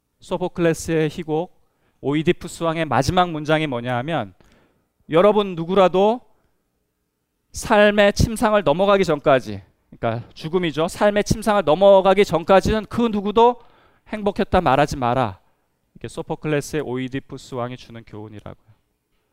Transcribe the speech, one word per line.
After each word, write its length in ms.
소포클레스의 880
희곡, 520
오이디푸스 640
왕의 220
마지막 440
문장이 380
뭐냐 300
하면 360
여러분 420
누구라도 680
삶의 640
침상을 500
넘어가기 420
전까지, 560
그러니까 420
죽음이죠. 540
삶의 380
침상을 380
넘어가기 640
전까지는 600
그 260
누구도 500
행복했다 540
말하지 360
마라. 420
이게 120
소포클레스의 760
오이디푸스 720
왕이 240
주는 260
교훈이라고요. 680